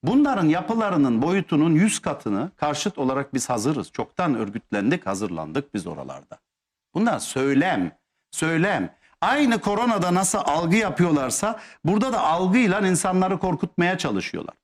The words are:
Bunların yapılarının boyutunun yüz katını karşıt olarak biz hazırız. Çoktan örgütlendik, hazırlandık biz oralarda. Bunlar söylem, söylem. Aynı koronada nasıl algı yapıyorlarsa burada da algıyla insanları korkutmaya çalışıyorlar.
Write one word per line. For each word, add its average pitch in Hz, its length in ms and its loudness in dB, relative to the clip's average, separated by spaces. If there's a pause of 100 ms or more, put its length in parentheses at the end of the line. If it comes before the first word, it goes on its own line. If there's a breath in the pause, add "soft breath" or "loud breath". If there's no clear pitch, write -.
Bunların 247 420 4
yapılarının 160 760 2
boyutunun 165 540 2
yüz 202 240 4
katını 139 560 -4
karşıt 147 420 -4
olarak 135 360 -2
biz 131 160 -4
hazırız. 123 420 -2
Çoktan 147 440 -2
örgütlendik, 110 720 -2
hazırlandık 95 680 -6
biz 90 140 -6
oralarda. 67 520 -14 (540)
Bunlar 190 260 0
söylem, 135 720 0 (400)
söylem. 160 640 -2 (260 soft breath)
Aynı 233 400 2
koronada 202 520 0
nasıl 190 320 0
algı 165 300 0
yapıyorlarsa 180 840 0 (260 loud breath)
burada 214 280 2
da 214 80 0
algıyla 190 680 2
insanları 185 520 0
korkutmaya 175 580 -2
çalışıyorlar. - 680 -6